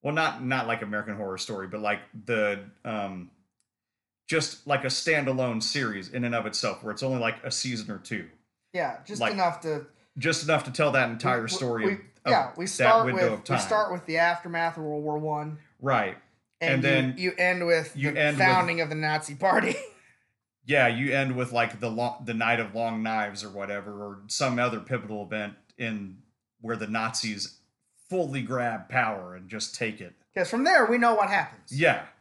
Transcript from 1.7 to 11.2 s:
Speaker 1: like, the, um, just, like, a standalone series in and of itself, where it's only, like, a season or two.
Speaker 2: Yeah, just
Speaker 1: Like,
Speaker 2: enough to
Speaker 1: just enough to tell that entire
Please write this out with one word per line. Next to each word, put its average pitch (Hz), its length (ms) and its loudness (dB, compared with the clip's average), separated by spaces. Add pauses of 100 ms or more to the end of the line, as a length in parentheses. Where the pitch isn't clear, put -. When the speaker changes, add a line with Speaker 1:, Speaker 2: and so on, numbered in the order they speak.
Speaker 1:
like, 104 200 0 (260)
the, 104 340 0 (240)
um, 95 460 -6 (960)
just, - 400 -2
like, 143 180 0
a 131 40 -2
standalone 127 760 0
series 107 460 -4
in 123 160 -4
and 117 100 0
of 113 120 -2
itself, 104 360 -4
where 110 100 -6
it's 101 100 -8
only, 131 160 -2
like, 113 260 -2
a 135 60 -8
season 113 400 -4
or 98 80 -8
two. 90 280 -8 (460)
Speaker 2:
Yeah, 147 320 -4
just 202 160 -10
Speaker 1:
Like, 214 140 2
Speaker 2:
enough 180 260 2
to 151 240 -4 (320)
Speaker 1:
just 151 280 0
enough 147 200 2
to 139 60 -8
tell 147 220 2
that 127 180 4
entire 120 320 0